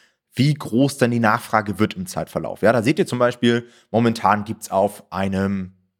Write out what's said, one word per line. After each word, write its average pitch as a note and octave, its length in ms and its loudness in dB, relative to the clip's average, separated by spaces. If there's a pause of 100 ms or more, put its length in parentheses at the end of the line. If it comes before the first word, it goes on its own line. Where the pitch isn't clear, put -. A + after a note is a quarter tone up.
(340)
wie D3 180 2
groß C#3 460 0
denn A#2+ 140 2
die A#2+ 80 0
Nachfrage G#2+ 580 0
wird G#2+ 160 2
im F#2 120 -8
Zeitverlauf. - 560 -8
Ja, G#2+ 100 6
da A#2+ 100 0
seht D3 160 0
ihr - 80 0
zum B2 140 -6
Beispiel, A#2+ 480 0 (240)
momentan G#2+ 500 2
gibt's - 260 -12
auf G2 440 -2
einem, F#2+ 640 -4 (240)